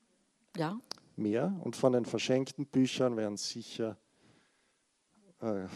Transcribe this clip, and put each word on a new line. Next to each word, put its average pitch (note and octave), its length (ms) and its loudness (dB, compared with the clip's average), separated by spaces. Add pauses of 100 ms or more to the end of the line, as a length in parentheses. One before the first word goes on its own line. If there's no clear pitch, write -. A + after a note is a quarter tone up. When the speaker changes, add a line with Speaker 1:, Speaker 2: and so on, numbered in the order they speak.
(560)
Speaker 1:
Ja. E3+ 240 -2 (360)
Speaker 2:
Mehr. A2+ 380 0 (100)
Und A#2+ 120 -4
von C3 180 4
den A#2+ 120 4
verschenkten C3 600 0
Büchern B2+ 500 2
werden G#2 220 -2
sicher, A2 600 -6 (1400)
äh, G#2 240 -2 (100)